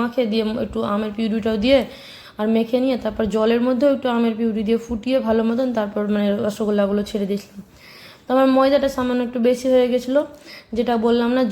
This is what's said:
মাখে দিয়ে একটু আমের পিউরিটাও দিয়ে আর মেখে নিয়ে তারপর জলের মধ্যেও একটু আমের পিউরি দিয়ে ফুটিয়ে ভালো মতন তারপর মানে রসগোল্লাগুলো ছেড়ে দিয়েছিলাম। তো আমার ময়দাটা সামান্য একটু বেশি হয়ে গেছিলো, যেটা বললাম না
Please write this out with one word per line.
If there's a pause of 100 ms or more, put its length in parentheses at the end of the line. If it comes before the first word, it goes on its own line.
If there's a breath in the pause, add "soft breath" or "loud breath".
মাখে (100)
দিয়ে (200)
একটু (160)
আমের
পিউরিটাও
দিয়ে (600 loud breath)
আর
মেখে
নিয়ে
তারপর (100)
জলের
মধ্যেও
একটু
আমের
পিউরি
দিয়ে
ফুটিয়ে (100)
ভালো
মতন (100)
তারপর (120)
মানে (200)
রসগোল্লাগুলো
ছেড়ে
দিয়েছিলাম। (640 loud breath)
তো
আমার
ময়দাটা
সামান্য
একটু (100)
বেশি
হয়ে
গেছিলো, (560 loud breath)
যেটা (120)
বললাম
না